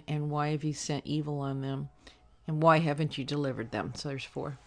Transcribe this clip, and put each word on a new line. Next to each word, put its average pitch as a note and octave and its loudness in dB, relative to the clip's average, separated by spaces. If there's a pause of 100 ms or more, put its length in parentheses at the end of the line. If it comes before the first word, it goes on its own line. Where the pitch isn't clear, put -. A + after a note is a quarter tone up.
and D3 -2
why D3 0
have D3+ -2
you D3+ 0
sent - -4
evil D3 -2
on C3+ -2
them? C3+ -4 (580)
And D#3 0
why D#3+ 10
haven't D3+ 2
you C#3 -2
delivered C3 -2
them?" A2 -2
So - -6
there's C3+ -6
four. C3+ -6